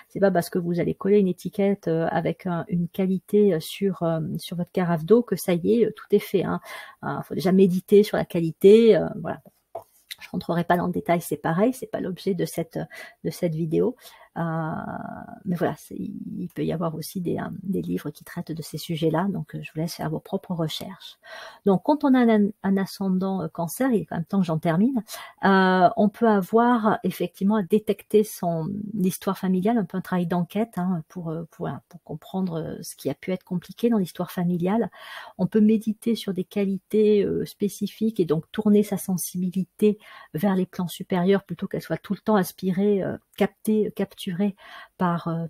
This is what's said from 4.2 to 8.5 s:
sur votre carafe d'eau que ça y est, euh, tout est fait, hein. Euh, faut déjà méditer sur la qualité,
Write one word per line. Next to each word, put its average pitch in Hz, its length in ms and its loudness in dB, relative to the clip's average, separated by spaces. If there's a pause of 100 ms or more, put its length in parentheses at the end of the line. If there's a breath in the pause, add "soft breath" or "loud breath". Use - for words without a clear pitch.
sur - 200 -8
votre 175 140 -6
carafe 170 320 0
d'eau 214 180 6
que 220 140 -2
ça 180 180 -2
y 190 280 2
est, 208 40 6
euh, - 100 -4
tout - 160 -20
est 208 80 6
fait, 185 240 0
hein. 175 160 -2 (440 loud breath)
Euh, 143 200 -6
faut - 120 -10
déjà 185 180 2
méditer 190 500 6
sur 196 140 0
la 160 80 0
qualité, 196 720 6